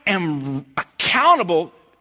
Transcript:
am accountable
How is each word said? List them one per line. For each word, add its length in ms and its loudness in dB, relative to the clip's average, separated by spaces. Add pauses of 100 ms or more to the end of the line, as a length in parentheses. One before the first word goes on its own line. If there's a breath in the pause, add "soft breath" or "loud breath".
am 580 -2 (100)
accountable 960 0 (300)